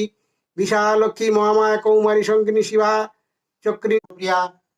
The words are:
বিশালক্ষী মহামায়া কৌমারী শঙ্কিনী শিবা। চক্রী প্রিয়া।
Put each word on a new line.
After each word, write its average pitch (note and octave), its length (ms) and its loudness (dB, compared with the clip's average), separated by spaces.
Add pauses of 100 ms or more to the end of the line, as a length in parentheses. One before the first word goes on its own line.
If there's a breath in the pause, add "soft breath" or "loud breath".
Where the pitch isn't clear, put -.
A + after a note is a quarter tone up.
(560)
বিশালক্ষী G#3+ 720 -2
মহামায়া G#3+ 460 2
কৌমারী G#3+ 460 2
শঙ্কিনী G#3+ 400 0
শিবা। G#3+ 300 0 (720)
চক্রী G#3+ 340 -2
প্রিয়া। F#3 420 -4 (380)